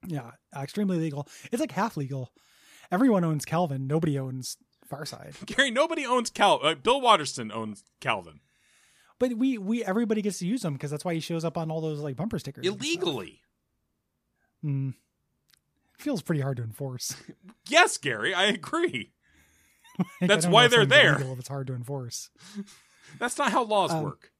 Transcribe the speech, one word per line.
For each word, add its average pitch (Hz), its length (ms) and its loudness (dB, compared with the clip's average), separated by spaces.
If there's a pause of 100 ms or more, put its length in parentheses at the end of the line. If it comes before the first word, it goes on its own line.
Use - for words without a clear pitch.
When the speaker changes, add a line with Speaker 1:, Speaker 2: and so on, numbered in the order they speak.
Speaker 1:
Yeah, 139 260 -8 (240)
extremely 180 420 -2
legal. 147 300 -4 (240)
It's, 233 80 -2
like, 302 120 -2
half 208 260 -2
legal. 135 340 -6 (600)
Everyone 202 340 6
owns 156 200 0
Calvin. 139 420 -2
Nobody 156 300 0
owns 131 400 -8 (300)
Far - 180 -10
Side. - 340 -14
Speaker 2:
<laughs> - 60 -14
Gary, 269 260 2
nobody 302 340 0
owns 240 240 0
Cal-, 190 340 4
uh, 156 120 4
Bill 214 260 0
Watterson 147 500 2
owns 107 320 -8 (160)
Calvin. 87 400 -4 (800)
Speaker 1:
But 247 140 2
we, 247 240 0
we, 220 260 -2
everybody 214 380 0
gets 196 180 -4
to 180 80 -6
use 240 140 -2
them 147 160 -4
'cause 143 140 -6
that's 151 120 -8
why 175 120 -2
he 165 40 -2
shows 165 240 -4
up 165 140 -4
on 160 140 -4
all 160 100 -4
those, 156 180 -4
like, 143 160 -6
bumper 185 240 -4
stickers 139 280 -10
and 202 80 -2
stuff. 262 120 -6
Speaker 2:
Illegally. 170 540 -4 (1200)
Speaker 1:
Mm. 135 300 -4 (1040)
Feels 262 240 -4
pretty 151 200 -2
hard 135 160 -4
to 120 60 -8
enforce. 127 580 -10
<laughs> - 40 -20 (440)
Speaker 2:
Yes, 349 280 4
Gary, 123 360 -2
I 185 120 2
agree. 311 720 -2
Speaker 1:
<laughs> - 40 -20 (1000)
Like, 180 80 2
Speaker 2:
That's 170 160 4
Speaker 1:
I - 20 2
don't 175 60 4
Speaker 2:
why 226 80 10
Speaker 1:
know 247 40 10
if 233 60 6
Speaker 2:
they're 240 120 8
Speaker 1:
something's 277 180 8
Speaker 2:
there. 170 140 8
Speaker 1:
illegal 131 180 -4
if 123 60 -10
it's - 100 -14
hard 135 180 -6
to 131 60 -8
enforce. 123 560 -10 (440)
Speaker 2:
<laughs> - 460 -20
That's 240 180 -4
not 285 140 2
how 254 120 2
laws 208 280 2
Speaker 1:
Um, 160 120 -2
Speaker 2:
work. - 360 -10